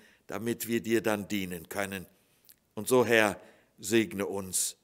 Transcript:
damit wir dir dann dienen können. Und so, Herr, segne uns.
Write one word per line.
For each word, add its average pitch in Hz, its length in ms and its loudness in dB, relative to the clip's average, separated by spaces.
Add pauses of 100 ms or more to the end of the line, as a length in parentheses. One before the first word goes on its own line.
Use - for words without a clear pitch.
(260)
damit 113 420 -6
wir 113 140 -2
dir 113 200 2
dann 104 260 -2
dienen 90 400 -6
können. 98 380 -6 (680)
Und 104 140 -8
so, 127 160 6
Herr, 107 360 4 (380)
segne 98 480 0
uns. 92 580 -4